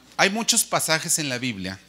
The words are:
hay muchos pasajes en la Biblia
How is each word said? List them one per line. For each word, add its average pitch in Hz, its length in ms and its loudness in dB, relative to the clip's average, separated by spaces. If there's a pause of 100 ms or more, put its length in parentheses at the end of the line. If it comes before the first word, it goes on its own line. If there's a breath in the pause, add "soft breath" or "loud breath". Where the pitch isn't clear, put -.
(180)
hay 185 120 4
muchos 220 360 0
pasajes 160 540 0
en 147 100 -2
la 123 80 -2
Biblia 95 520 -4